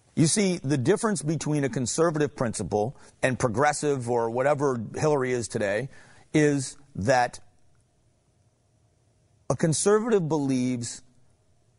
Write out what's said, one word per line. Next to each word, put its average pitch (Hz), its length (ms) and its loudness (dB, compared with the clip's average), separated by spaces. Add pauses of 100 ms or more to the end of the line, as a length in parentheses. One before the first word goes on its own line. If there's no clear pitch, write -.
(140)
You 156 140 4
see, 185 300 0
the 135 200 -2
difference 196 440 0
between 151 420 -2
a 135 40 0
conservative 147 680 -2
principle 107 600 -2 (280)
and 131 120 2
progressive 135 720 0
or 117 220 0
whatever 131 500 0 (140)
Hillary 135 380 0
is 120 160 -2
today 107 400 -2 (440)
is 147 440 2 (180)
that 123 460 0 (2000)
a 139 60 0
conservative 202 720 2
believes 127 720 -2 (760)